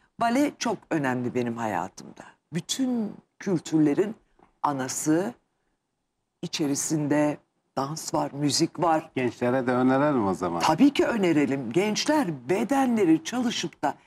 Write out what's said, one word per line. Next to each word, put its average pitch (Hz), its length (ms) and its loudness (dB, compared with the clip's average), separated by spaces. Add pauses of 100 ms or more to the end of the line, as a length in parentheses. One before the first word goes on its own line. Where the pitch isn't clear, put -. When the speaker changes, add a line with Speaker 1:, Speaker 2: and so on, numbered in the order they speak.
(200)
Speaker 1:
Bale 240 380 2
çok 220 200 -4 (120)
önemli 127 440 -2
benim 120 220 -2
hayatımda. 101 680 -6 (280)
Bütün 233 600 -4 (260)
kültürlerin 160 760 0 (480)
anası, 151 680 0 (1120)
içerisinde 147 920 -2 (400)
dans 147 380 -6
var, 147 180 -2
müzik 147 500 0
var. 160 320 2
Speaker 2:
Gençlere 123 520 0
de 127 60 2
önerelim 131 540 4
o 92 80 0
zaman. 87 260 -4
Speaker 1:
Tabii 247 300 4
ki 330 160 0
önerelim. 143 680 0
Gençler 214 540 2 (220)
bedenleri 214 760 2
çalışıp 226 580 -4
da 139 120 -2 (120)